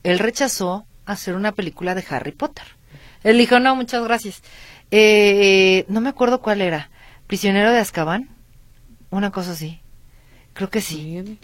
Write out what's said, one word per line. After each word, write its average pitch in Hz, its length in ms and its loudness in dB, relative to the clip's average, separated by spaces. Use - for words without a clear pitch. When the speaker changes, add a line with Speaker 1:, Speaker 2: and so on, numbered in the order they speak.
Speaker 1:
él 180 140 2
rechazó 214 680 -4
hacer 190 300 -8
una 202 160 -4
película 180 420 -6
de 185 160 -6
Harry - 220 -8
Potter. - 320 -10
Él 220 140 4
dijo, 240 220 4
"No, 262 160 2
muchas 240 280 -6
gracias". 226 380 -6
Eh, 202 960 6
no 214 120 0
me 254 80 -2
acuerdo 247 320 0
cuál 208 200 -2
era. 165 280 -4
¿Prisionero 202 440 0
de 240 80 4
Azkaban? 180 500 -4
Una 196 220 -4
cosa 180 200 -6
así. 160 300 -12
Creo 190 160 -8
que 214 120 -4
sí. 156 220 -10
Speaker 2:
Bien. 185 400 -12